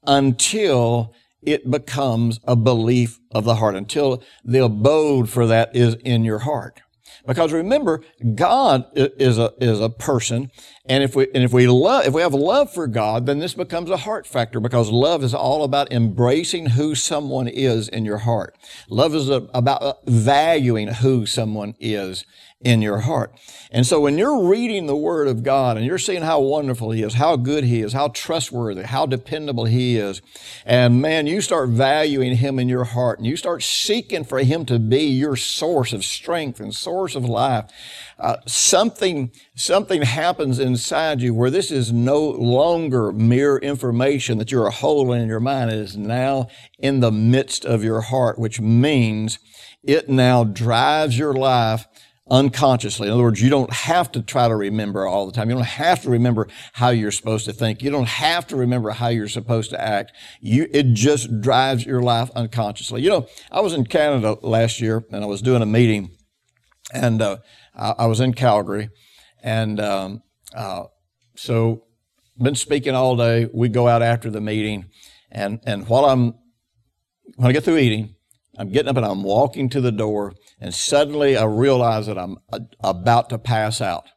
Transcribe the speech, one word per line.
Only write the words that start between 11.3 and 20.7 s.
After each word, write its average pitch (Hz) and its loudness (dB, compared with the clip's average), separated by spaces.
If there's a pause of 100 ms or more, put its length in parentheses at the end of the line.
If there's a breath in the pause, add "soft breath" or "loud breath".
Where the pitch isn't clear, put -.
and 131 2
if 117 2
we 123 6
love, 165 4
if 131 2
we 160 0
have 170 2
love 185 2
for 165 -4
God, 113 -2
then 143 0
this 170 -6
becomes 165 -8
a 185 0
heart 196 -8
factor, 120 -4
because 110 0
love 139 2
is 123 -2
all 143 -2
about 143 -2
embracing 127 0
who 147 0
someone 135 -4
is 117 0
in 110 -6
your 104 -4
heart. 113 -4 (320 loud breath)
Love 147 0
is 139 -2
a-, 131 -2
about, 127 0
uh, 139 -2 (120)
valuing 127 2